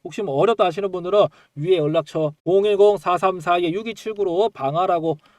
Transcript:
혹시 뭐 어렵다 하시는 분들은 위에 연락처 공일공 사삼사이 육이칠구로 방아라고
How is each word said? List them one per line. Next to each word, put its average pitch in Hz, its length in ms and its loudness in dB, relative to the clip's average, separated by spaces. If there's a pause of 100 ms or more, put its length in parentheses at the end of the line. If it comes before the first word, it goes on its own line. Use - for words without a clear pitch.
혹시 180 200 -8
뭐 156 120 -4
어렵다 202 300 2
하시는 190 260 -2
분들은 185 360 2 (280)
위에 170 240 0
연락처 151 560 -2 (100)
공일공 196 540 4
사삼사이 175 720 0
육이칠구로 208 800 -2
방아라고 160 680 -2 (200)